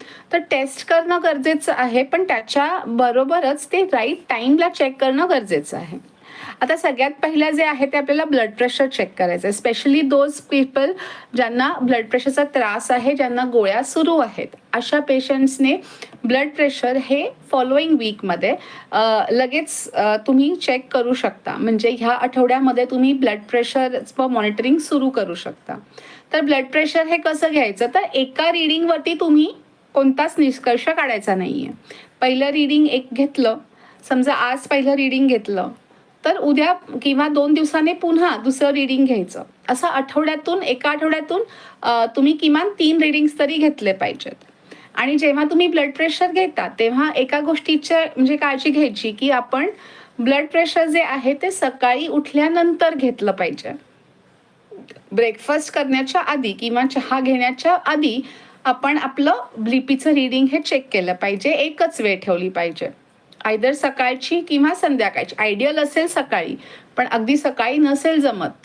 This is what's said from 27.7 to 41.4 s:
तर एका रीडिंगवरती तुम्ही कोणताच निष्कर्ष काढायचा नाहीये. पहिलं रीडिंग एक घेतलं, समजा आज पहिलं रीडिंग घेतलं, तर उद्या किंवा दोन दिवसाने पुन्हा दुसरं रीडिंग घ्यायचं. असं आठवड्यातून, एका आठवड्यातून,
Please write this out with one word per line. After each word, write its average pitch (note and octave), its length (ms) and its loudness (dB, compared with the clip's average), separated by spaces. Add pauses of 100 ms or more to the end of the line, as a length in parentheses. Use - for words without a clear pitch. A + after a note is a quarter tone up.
तर F#4 60 4 (120)
एका C4+ 380 0
रीडिंगवरती E4 640 0
तुम्ही D#4 400 2 (400)
कोणताच C#4 440 2
निष्कर्ष B3+ 520 2
काढायचा B3 460 -2
नाहीये. D#3 340 -4 (520)
पहिलं C4 240 2
रीडिंग D4 420 4
एक C4 260 -2
घेतलं, B3+ 440 0 (520)
समजा B3+ 240 2
आज B3 260 -2
पहिलं C#4 340 0
रीडिंग C4+ 340 2
घेतलं, G#3 400 0 (580)
तर E4 120 2
उद्या D4 360 2 (280)
किंवा C#4 260 2
दोन D4 260 2
दिवसाने D#4 400 2
पुन्हा E4+ 440 2
दुसरं C4 340 0
रीडिंग C4+ 340 2
घ्यायचं. A3 380 -2 (260)
असं B3+ 180 -2
आठवड्यातून, D4+ 760 -2
एका B3+ 260 -2
आठवड्यातून, D#4 520 -2 (400)